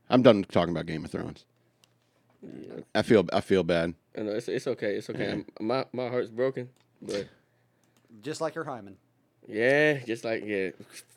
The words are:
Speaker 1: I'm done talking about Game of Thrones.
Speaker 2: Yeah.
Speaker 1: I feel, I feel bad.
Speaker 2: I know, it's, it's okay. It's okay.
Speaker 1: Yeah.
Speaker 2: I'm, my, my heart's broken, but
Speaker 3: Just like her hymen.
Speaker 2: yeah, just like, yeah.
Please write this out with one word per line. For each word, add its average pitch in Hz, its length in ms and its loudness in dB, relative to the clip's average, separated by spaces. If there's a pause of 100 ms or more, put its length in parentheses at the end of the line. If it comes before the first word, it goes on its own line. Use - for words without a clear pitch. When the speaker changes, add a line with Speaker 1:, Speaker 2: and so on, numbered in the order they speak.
Speaker 1:
I'm 127 140 4
done 104 220 8
talking 85 280 0
about 82 140 -4
Game 80 180 -6
of - 60 -14
Thrones. - 340 -10 (960)
Speaker 2:
Yeah. - 400 -16 (120)
Speaker 1:
I 107 80 4
feel, 104 300 6
I 98 80 2
feel 92 240 4
bad. 85 300 2 (220)
Speaker 2:
I 110 60 -6
know, 107 100 -4
it's, 113 160 -6
it's 113 180 -4
okay. 107 300 -2
It's 104 140 -8
okay. 107 160 -4
Speaker 1:
Yeah. 101 60 -4 (280)
Speaker 2:
I'm, 107 60 -4
my, 127 260 0
my 127 160 -6
heart's 117 220 -4
broken, 127 400 -4 (320)
but 101 240 -6 (960)
Speaker 3:
Just 143 180 -8
like 156 140 -4
her 160 100 -8
hymen. 104 320 -12 (500)
Speaker 2:
yeah, 139 580 4
just 117 200 -6
like, 113 220 -2
yeah. 98 240 -2 (460)